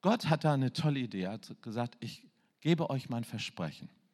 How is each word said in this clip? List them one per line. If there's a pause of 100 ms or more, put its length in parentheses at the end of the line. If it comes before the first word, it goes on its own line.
Gott
hat
da
eine
tolle
Idee.
Er
hat
gesagt,
„Ich (380)
gebe
euch
mein
Versprechen.“ (240)